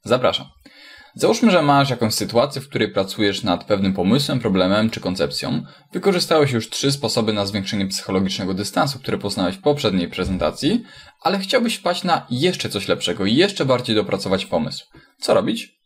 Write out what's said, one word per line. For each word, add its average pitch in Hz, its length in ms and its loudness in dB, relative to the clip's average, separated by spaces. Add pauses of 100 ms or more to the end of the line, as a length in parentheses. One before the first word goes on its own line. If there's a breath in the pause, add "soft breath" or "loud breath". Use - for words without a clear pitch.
Zapraszam. - 420 0 (680 loud breath)
Załóżmy, 220 360 4
że 175 120 6
masz 139 280 4
jakąś 117 240 0
sytuację, 117 480 0
w - 60 -18
której 107 240 -2
pracujesz 98 500 0
nad 87 220 -2
pewnym 98 280 0
pomysłem, 120 480 2
problemem 101 500 2
czy - 100 -10
koncepcją. - 640 -2 (300 loud breath)
Wykorzystałeś 175 600 2
już 113 180 -2
trzy 139 220 -2
sposoby 113 400 -2
na 101 140 -2
zwiększenie 98 400 -4
psychologicznego 95 680 -4
dystansu, 104 440 -2
które - 200 -6
poznałeś 95 380 -4
w - 60 -20
poprzedniej 104 460 0
prezentacji, 92 720 -2 (400 loud breath)
ale 185 160 0
chciałbyś 226 360 0
wpaść 180 300 -2
na 170 260 0
jeszcze 135 380 0
coś 98 200 -6
lepszego 90 380 0
i 107 80 2
jeszcze 175 300 2
bardziej 120 320 0
dopracować 95 500 0
pomysł. - 380 -4 (360 soft breath)
Co - 140 2
robić? - 520 -2